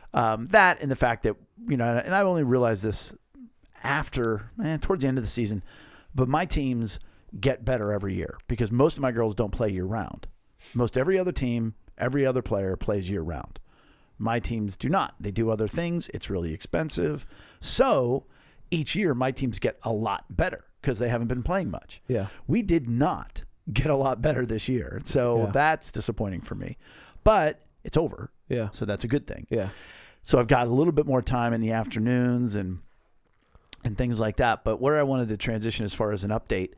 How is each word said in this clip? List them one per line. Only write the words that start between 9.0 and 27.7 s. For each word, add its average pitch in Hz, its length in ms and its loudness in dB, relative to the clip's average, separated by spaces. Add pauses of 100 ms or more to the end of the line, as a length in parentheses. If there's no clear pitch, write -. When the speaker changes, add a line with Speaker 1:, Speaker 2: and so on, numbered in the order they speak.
Speaker 1:
my 131 100 2
girls 113 240 0
don't 104 160 0
play 110 180 0
year 92 160 -2
round. 101 400 -6 (480)
Most 120 240 2
every 180 220 2
other 180 140 0
team, 117 420 0 (220)
every 131 280 2
other 127 160 2
player 98 360 -2
plays 101 320 -2
year 95 120 -2
round. 80 380 -8 (580)
My 113 220 0
teams 107 380 -4
do - 100 -4
not. 165 320 0
They 104 120 -6
do 113 200 0
other 110 160 0
things. 170 460 -4
It's - 160 -8
really 85 240 -2
expensive. 160 720 -4 (340)
So 139 640 2 (460)
each 160 240 -2
year, 185 180 2
my 127 180 0
teams 131 280 -4
get - 240 0
a 113 100 -2
lot 107 360 -2
better 165 340 -2 (180)
'cause 127 160 0
they 120 120 0
haven't 117 180 0
been 120 160 -4
playing 175 260 0
much. - 380 -12
Speaker 2:
Yeah. 104 200 -2 (200)
Speaker 1:
We 220 160 2
did 165 260 2
not 123 540 -2 (280)
get 151 200 2
a 139 40 4
lot 135 280 2
better 139 220 2
this 110 220 -2
year. 123 360 -2
So 120 420 2
Speaker 2:
Yeah. 98 60 -2
Speaker 1:
that's 151 400 2
disappointing 104 500 -4
for - 140 -10
me. 92 220 -10 (460)
But 185 360 4 (240)